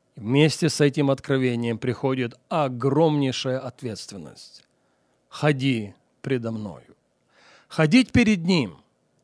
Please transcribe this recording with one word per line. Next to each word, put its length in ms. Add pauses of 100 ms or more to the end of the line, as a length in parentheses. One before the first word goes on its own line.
(160)
Вместе 540
с 100
этим 300
откровением 680
приходит 600 (100)
огромнейшая 1120
ответственность. 1080 (640)
"Ходи 680 (280)
предо 280
мною". 460 (720)
Ходить 440
перед 320
Ним 340 (460)